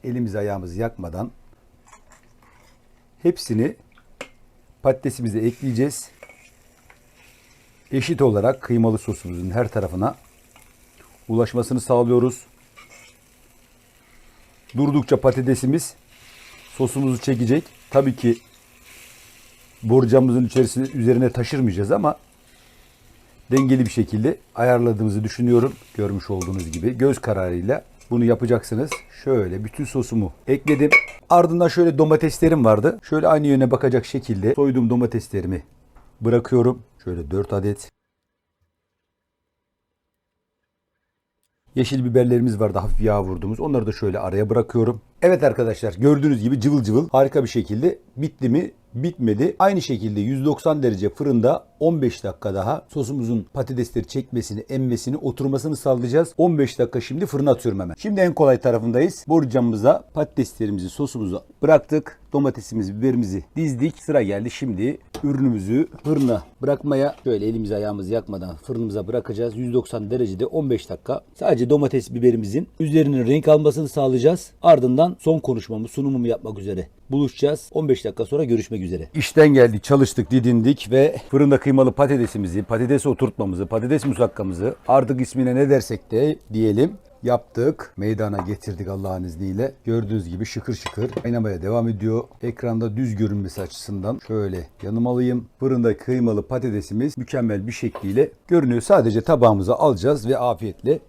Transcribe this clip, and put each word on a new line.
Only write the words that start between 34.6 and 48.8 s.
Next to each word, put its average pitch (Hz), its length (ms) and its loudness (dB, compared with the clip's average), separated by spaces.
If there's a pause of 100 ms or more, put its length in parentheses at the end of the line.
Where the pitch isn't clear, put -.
domateslerimi 104 760 -2 (580)
bırakıyorum. 120 600 2 (220)
Şöyle 85 280 -8
dört 98 220 -4
adet. 101 380 -4 (3750)
Yeşil 131 300 0
biberlerimiz 120 540 2
vardı, 98 200 0
hafif - 220 0
yağ 104 220 2
vurduğumuz. 92 360 -6
Onları 131 280 -2
da 107 40 -4
şöyle 101 280 -4
araya 98 300 -2
bırakıyorum. 113 520 0 (200)
Evet 175 220 4
arkadaşlar, 113 500 -2
gördüğünüz 139 480 2
gibi 120 200 0
cıvıl 139 220 2
cıvıl 120 260 2
harika 135 340 2
bir 113 60 -4
şekilde 120 500 -2 (180)
bitti 135 320 -4
mi? 151 220 0 (220)